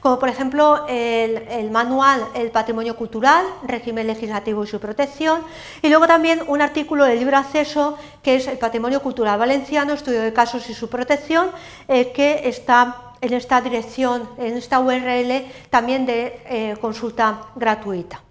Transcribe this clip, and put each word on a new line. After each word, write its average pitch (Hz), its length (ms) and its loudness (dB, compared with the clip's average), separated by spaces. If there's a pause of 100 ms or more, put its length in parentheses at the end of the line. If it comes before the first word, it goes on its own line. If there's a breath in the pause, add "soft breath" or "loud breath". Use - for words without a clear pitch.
como 254 180 4
por 262 120 0
ejemplo 294 580 2
el, 226 480 0 (140)
el 220 200 -4
manual 254 600 2
El 233 180 -4
Patrimonio 226 460 -2
Cultural, 247 480 2 (180)
régimen 233 440 -6
legislativo 214 580 -4
y - 20 -8
su 208 140 -8
protección, 311 600 -2 (400 loud breath)
y 311 80 4
luego 320 160 6
también 330 400 4
un 285 160 2
artículo 294 420 2
de 240 120 4
libre 262 200 2
acceso, 294 640 0 (240 loud breath)
que 262 140 4
es 262 100 0
El 269 100 -6
Patrimonio 240 460 -2
Cultural 220 360 0
Valenciano, 277 540 0
estudio 262 300 -2
de 220 100 -2
casos 240 380 0
y 220 40 -8
su 226 140 -8
protección, 294 600 0 (380 loud breath)
eh, 247 240 2
que 285 360 2
está 247 720 0
en 247 140 -2
esta 247 260 2
dirección, 247 800 -4
en 240 180 -4
esta 254 240 0
U 254 100 2
R 247 300 0
L 262 320 -2 (160 loud breath)
también 254 380 0
de, 240 400 -4
eh, 220 340 -4
consulta 220 760 -2
gratuita. 214 760 -4